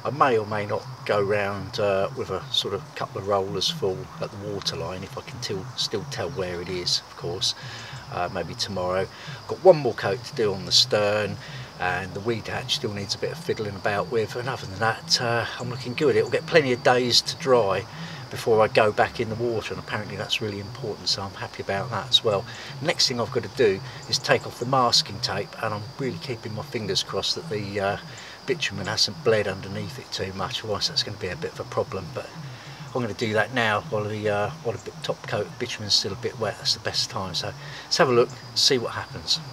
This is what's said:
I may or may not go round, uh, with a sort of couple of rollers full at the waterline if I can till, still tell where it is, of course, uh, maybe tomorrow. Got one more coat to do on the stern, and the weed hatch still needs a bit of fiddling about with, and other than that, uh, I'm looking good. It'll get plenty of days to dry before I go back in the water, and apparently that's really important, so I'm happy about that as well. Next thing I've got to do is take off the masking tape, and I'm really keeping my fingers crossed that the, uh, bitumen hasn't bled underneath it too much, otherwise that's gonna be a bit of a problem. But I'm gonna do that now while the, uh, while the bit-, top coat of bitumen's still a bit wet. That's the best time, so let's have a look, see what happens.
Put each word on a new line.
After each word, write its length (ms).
I 80
may 260
or 80
may 200
not 200
go 160
round, 580
uh, 380
with 120
a 120
sort 200
of 220
couple 240
of 80
rollers 420
full 280
at 100
the 60
waterline 540
if 140
I 40
can 200
till, 240
still 340
tell 200
where 320
it 80
is, 300
of 80
course, 360
uh, 200
maybe 200
tomorrow. 540
Got 160
one 140
more 160
coat 300
to 120
do 180
on 120
the 60
stern, 640
and 320
the 80
weed 260
hatch 280
still 180
needs 200
a 40
bit 160
of 40
fiddling 380
about 340
with, 280
and 100
other 180
than 140
that, 420
uh, 240
I'm 100
looking 240
good. 220
It'll 140
get 160
plenty 260
of 100
days 400
to 140
dry 500
before 320
I 60
go 260
back 260
in 80
the 80
water, 380
and 100
apparently 320
that's 260
really 200
important, 480
so 140
I'm 100
happy 280
about 280
that 200
as 140
well. 220
Next 280
thing 100
I've 120
got 120
to 140
do 240
is 100
take 300
off 120
the 60
masking 540
tape, 300
and 120
I'm 100
really 220
keeping 340
my 100
fingers 400
crossed 320
that 140
the, 300
uh, 180
bitumen 380
hasn't 360
bled 240
underneath 520
it 120
too 220
much, 300
otherwise 240
that's 160
gonna 140
be 100
a 80
bit 180
of 60
a 60
problem. 500
But 120
I'm 120
gonna 140
do 200
that 200
now 280
while 140
the, 220
uh, 220
while 120
the 80
bit-, 200
top 240
coat 180
of 140
bitumen's 340
still 200
a 20
bit 240
wet. 180
That's 160
the 60
best 320
time, 240
so 180
let's 140
have 120
a 20
look, 180
see 240
what 140
happens. 460